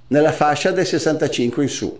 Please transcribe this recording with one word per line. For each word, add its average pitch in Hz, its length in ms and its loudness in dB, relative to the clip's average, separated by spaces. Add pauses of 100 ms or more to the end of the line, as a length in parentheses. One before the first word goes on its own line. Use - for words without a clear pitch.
nella 147 260 4
fascia 147 380 0
dai 180 140 0
sessantacinque 143 760 0
in 127 60 0
su. - 300 -6